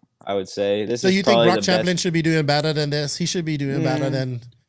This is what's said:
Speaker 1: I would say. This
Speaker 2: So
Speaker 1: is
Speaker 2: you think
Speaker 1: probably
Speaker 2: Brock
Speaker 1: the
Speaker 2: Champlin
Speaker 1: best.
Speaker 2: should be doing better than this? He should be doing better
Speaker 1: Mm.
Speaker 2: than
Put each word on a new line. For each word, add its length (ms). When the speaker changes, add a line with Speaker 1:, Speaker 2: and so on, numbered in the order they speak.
Speaker 1:
I 80
would 160
say. 380
This 160
Speaker 2:
So 60
Speaker 1:
is 60
Speaker 2:
you 80
think 120
Speaker 1:
probably 140
Speaker 2:
Brock 100
Speaker 1:
the 80
Speaker 2:
Champlin 300
Speaker 1:
best. 60
Speaker 2:
should 120
be 80
doing 240
better 260
than 160
this? 300
He 80
should 180
be 140
doing 260
better 220
Speaker 1:
Mm. 60
Speaker 2:
than 280